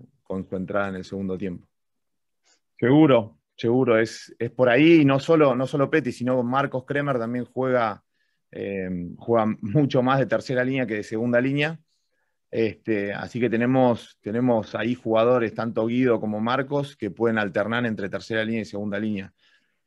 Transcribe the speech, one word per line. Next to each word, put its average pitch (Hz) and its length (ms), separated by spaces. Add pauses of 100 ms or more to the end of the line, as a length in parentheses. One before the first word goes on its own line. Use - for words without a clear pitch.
(240)
con 95 240
su - 80
entrada 98 340
en 95 60
el 92 80
segundo 95 320
tiempo. 90 320 (1120)
Seguro, 127 640 (180)
seguro, 120 400
es, - 400
es 117 140
por 127 180
ahí, 156 320
y 143 40
no 135 140
solo, 147 360
no 131 100
solo 139 240
Petty, 139 220
sino 127 320
Marcos 131 420
Kremer 143 320
también 120 280
juega, 123 580 (480)
eh, 98 360 (300)
juega 113 300 (140)
mucho 135 420
más 135 160
de 123 80
tercera 123 360
línea 127 220
que 107 120
de 104 60
segunda 120 380
línea. 147 380 (720)
Este, 101 600
así 104 260
que 120 80
tenemos, 123 720
tenemos 117 520
ahí 117 220
jugadores, 113 580
tanto 113 320
Guido 120 340
como 107 200
Marcos, 135 560
que 208 160
pueden 113 260
alternar 107 480
entre 101 240
tercera 110 340
línea 113 180
y 98 40
segunda 101 320
línea. 104 340 (560)